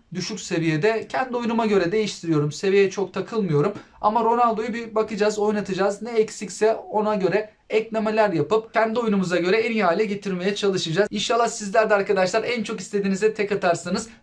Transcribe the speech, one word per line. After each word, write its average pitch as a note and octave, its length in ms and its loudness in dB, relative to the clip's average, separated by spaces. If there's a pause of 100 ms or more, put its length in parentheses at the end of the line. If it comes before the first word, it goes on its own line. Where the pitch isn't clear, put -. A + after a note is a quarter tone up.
(140)
düşük F#3+ 260 -6
seviyede. E3+ 680 0
Kendi B3 280 -4
oyunuma A#3 300 0
göre F#3 260 2
değiştiriyorum. E3 600 0
Seviyeye G3 380 2
çok - 240 -4
takılmıyorum. F#3 580 0 (280)
Ama A3 240 2
Ronaldo'yu A#3 500 2
bir A3+ 200 -8
bakacağız, G#3+ 440 0
oynatacağız. G3+ 640 0
Ne A#3+ 80 -8
eksikse A3 640 0
ona G#3+ 400 -2
göre F#3+ 360 0 (200)
eklemeler A3 600 0
yapıp F#3+ 420 0
kendi A3+ 240 0
oyunumuza G3 380 0
göre F3+ 200 2
en A3+ 140 2
iyi G#3+ 140 0
hale F3+ 200 2
getirmeye G3 500 -4
çalışacağız. F#3 560 0
İnşallah A3 380 0
sizler G#3 420 0
de G#3 40 4
arkadaşlar G3 500 2
en A#3 180 -2
çok G#3+ 180 -6
istediğinize G3 540 0
tek G#3 180 -2
atarsanız. F#3 560 0 (140)